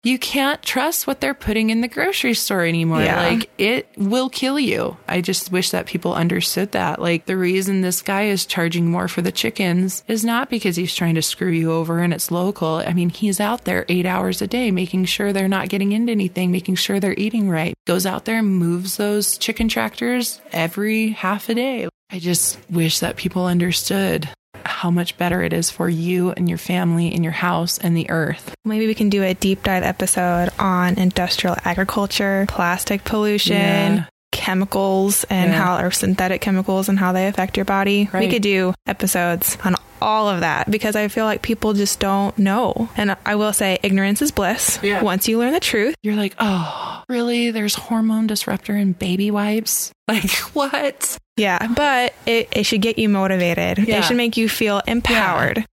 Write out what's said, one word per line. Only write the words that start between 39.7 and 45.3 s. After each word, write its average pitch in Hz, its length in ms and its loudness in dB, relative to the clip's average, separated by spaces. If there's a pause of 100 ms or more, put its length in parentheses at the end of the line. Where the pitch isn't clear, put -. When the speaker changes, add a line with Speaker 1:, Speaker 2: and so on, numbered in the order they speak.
Speaker 2:
all 214 260 2
of 185 120 0
that 165 300 0
because 214 260 0
I 208 120 0
feel 220 160 -2
like 214 180 -2
people 220 300 -2
just 202 280 0
don't 196 360 0
know. 214 600 0
And 202 280 0
I 208 120 0
will 214 160 0
say 190 300 0
ignorance 196 380 2
is 294 100 0
bliss. - 520 0
Speaker 1:
Yeah. 403 200 0
Speaker 2:
Once 196 260 0
you 226 100 2